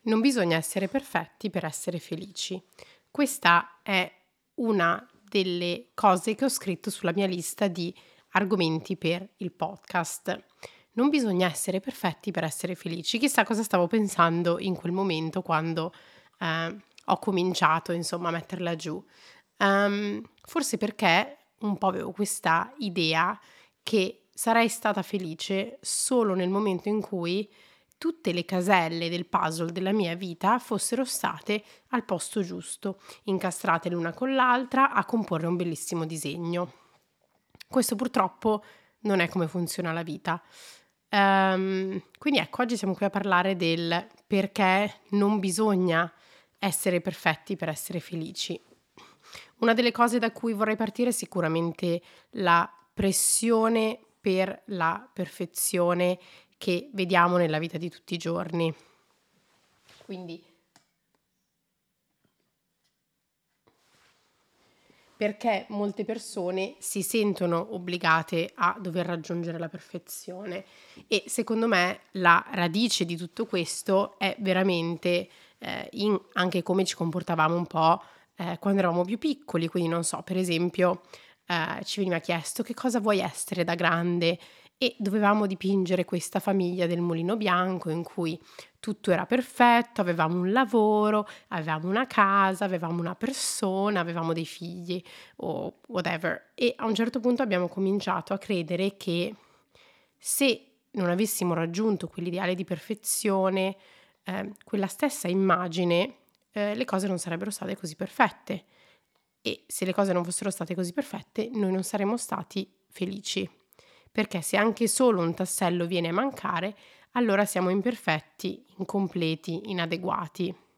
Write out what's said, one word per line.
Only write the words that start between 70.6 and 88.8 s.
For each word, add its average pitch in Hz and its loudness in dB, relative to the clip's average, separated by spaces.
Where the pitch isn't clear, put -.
e 214 0
secondo 226 0
me 180 4
la 175 6
radice 190 0
di 170 -4
tutto 175 -6
questo 190 0
è 190 0
veramente, 180 0
eh, - -8
in 202 0
anche 180 0
come 185 0
ci - -4
comportavamo 165 0
un 175 -2
po', 165 4
eh, 175 -6
quando 196 0
eravamo 175 2
più 208 -4
piccoli. 175 -2
Quindi 170 0
non 170 0
so, - -4
per 185 -4
esempio, 180 0
eh, 165 -2
ci - -6
veniva 180 0
chiesto: 170 -4
"Che 226 -6
cosa 247 0
vuoi 202 2
essere 180 -2
da 170 0
grande?" 170 2
E 254 0
dovevamo 208 4
dipingere 185 2
questa - -4
famiglia 180 2
del 175 0
mulino 175 0
bianco 180 0
in 165 -2
cui 170 -4
tutto - -4